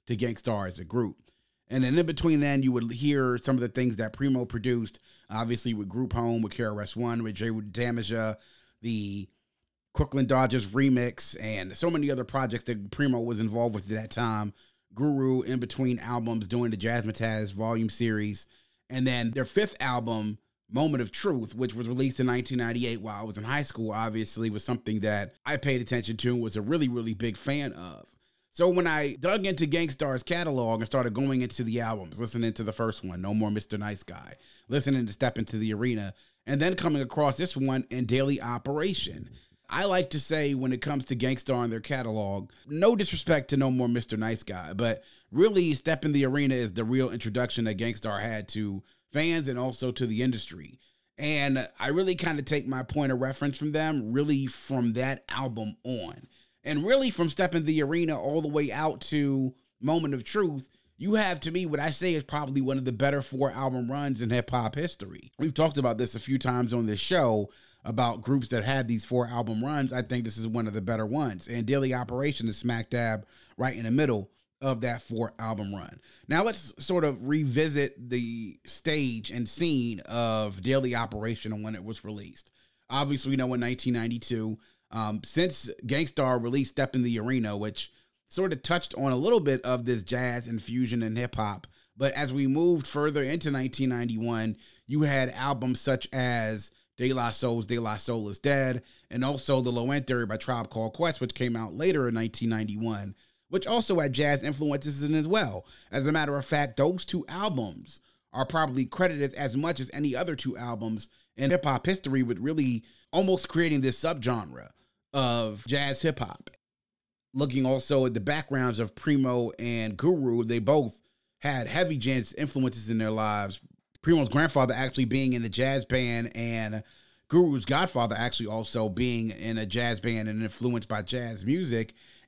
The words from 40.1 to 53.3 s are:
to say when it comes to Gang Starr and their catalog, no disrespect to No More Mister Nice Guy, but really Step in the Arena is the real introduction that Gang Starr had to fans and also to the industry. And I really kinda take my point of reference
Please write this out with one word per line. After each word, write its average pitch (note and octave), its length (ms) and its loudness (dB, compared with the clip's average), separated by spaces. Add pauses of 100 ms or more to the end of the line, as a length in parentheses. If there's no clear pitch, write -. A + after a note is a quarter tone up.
to D3 100 -2
say D3 320 0
when C3 180 0
it B2 100 -2
comes C#3 240 -2
to - 100 -2
Gang B2+ 220 0
Starr B2 280 0
and A2+ 80 -2
their A2+ 80 -6
catalog, G#2+ 720 -4 (140)
no E3 300 4
disrespect D#3 540 2
to C#3+ 80 4
No C3+ 140 4
More B2+ 180 2
Mister A#2 260 0
Nice A2+ 280 -2
Guy, F2+ 280 -8
but A2 320 0 (280)
really F3 420 6
Step D#3 320 -2
in D3+ 80 2
the C#3 120 4
Arena C3+ 300 2
is A#2 160 0
the A2 140 -2
real B2+ 240 2
introduction A#2 560 -2
that A2 80 0
Gang A2 220 -2
Starr G2+ 260 -4
had A2 280 -4
to G2+ 340 -4 (280)
fans D#3 380 0
and B2 100 -4
also B2+ 320 -2
to B2 160 -2
the A2 140 0
industry. G#2 580 -4 (380)
And C#3+ 500 0 (100)
I - 120 -2
really F3+ 260 2
kinda D#3+ 280 -2
take C#3+ 240 -2
my C3 160 -4
point C#3 280 0
of B2+ 80 0
reference C3+ 380 -2